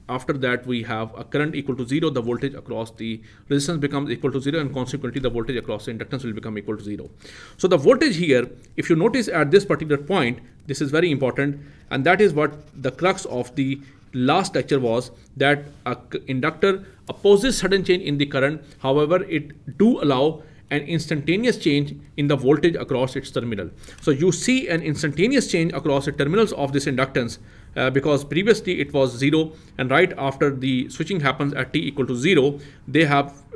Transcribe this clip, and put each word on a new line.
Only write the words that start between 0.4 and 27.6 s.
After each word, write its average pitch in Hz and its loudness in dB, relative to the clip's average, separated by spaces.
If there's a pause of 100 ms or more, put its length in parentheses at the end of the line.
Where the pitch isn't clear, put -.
we 123 -4
have 113 -6
a 117 -12
current 151 -2
equal 135 -4
to 127 -6
zero, 156 0
the 131 -4
voltage 120 -4
across 110 -8
the 110 -8 (260)
resistance 143 0
becomes 143 -2
equal 127 -2
to 135 -4
zero, 143 -2
and 139 -6
consequently 131 -6
the 127 0
voltage 117 -4
across 107 -6
the 120 -8
inductance 127 -8
will 113 -6
become 110 -8
equal 104 -6
to 98 -12
zero. 101 -10 (460)
So 180 4
the 180 8
voltage 233 6
here, 135 4 (260)
if - -4
you 170 6
notice 220 2
at 151 0
this 202 8
particular 147 0
point, 143 0 (260)
this 143 -6
is 143 -2
very 165 2
important, 139 -2 (320)
and 135 -2
that 185 4
is 190 4
what 151 0 (260)
the 127 -2
crux 190 -2
of 123 -6
the 139 -2 (320)
last 147 0
lecture 139 0
was, 123 -2 (260)
that 143 2 (200)
a 120 -4 (160)
c-, - -6
inductor 165 0 (200)
opposes 202 4
sudden 190 0
change 185 2
in 143 -4
the 143 2
current. 143 -2 (160)
However, 151 2
it - -8
do 226 4
allow 147 2 (300)
an 147 -2
instantaneous 165 -2
change 143 0 (220)
in 147 0
the 143 2
voltage 147 2
across 131 -2
its - -8
terminal. 110 -4 (320)
So 160 2
you 160 2
see - 0
an 170 -2
instantaneous 160 0
change 170 0
across 139 -2
the 147 -4
terminals 165 0
of 139 -4
this 139 0
inductance, 131 -2 (360)